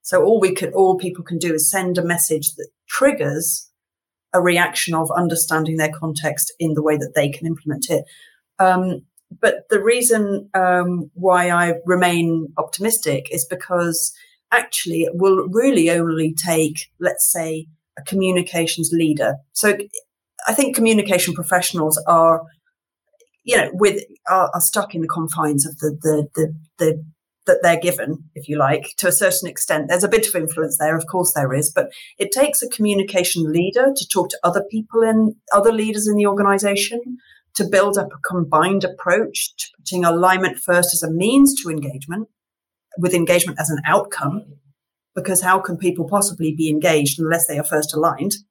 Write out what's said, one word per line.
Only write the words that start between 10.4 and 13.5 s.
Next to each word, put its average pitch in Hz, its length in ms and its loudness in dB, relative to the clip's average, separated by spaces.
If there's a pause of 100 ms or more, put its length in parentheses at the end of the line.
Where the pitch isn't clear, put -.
um, 180 600 0
why 180 360 2
I 175 240 2 (100)
remain 170 720 2
optimistic 175 760 -4
is 170 120 -4
because 175 680 -4 (380)